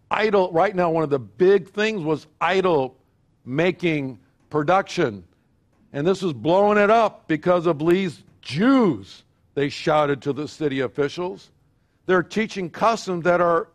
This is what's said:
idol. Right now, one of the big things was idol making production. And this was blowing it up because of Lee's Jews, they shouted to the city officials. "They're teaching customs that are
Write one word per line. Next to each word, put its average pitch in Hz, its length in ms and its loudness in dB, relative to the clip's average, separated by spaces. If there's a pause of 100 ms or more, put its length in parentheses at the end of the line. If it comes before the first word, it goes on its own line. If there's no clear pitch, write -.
(100)
idol. 202 400 2
Right 185 240 2
now, 180 160 0
one 160 140 0
of 143 60 -4
the 139 100 0
big 180 500 2
things 214 320 -2
was 156 240 -2 (140)
idol 170 560 0 (480)
making 147 720 -2 (320)
production. 151 720 -2 (680)
And 139 120 -6
this 185 180 0
was 180 100 -2
blowing 185 440 2
it 202 140 4
up 220 380 0
because 165 380 0
of 156 140 0
Lee's 175 440 0 (180)
Jews, 185 800 0 (320)
they 143 140 -2
shouted 147 540 0
to 143 100 -4
the 139 160 -10
city 135 320 -4
officials. 147 680 -6 (560)
"They're 180 180 2
teaching 202 460 -6
customs 190 540 -2
that 175 160 2
are 170 340 0